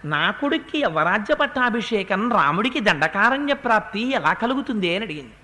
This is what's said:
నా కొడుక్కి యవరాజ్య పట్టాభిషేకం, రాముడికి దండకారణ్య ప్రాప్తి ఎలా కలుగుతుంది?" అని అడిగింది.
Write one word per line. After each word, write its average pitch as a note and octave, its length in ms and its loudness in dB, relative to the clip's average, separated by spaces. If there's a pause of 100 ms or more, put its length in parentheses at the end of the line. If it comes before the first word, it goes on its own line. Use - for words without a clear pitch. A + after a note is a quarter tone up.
నా D3+ 260 2
కొడుక్కి D4+ 480 -2
యవరాజ్య G3 560 2
పట్టాభిషేకం, A#3 960 0
రాముడికి G3+ 480 2
దండకారణ్య G#3+ 720 2
ప్రాప్తి A3+ 580 -2
ఎలా E3+ 200 2
కలుగుతుంది?" A3+ 640 -2
అని A3 80 -4
అడిగింది. D3 280 -12 (120)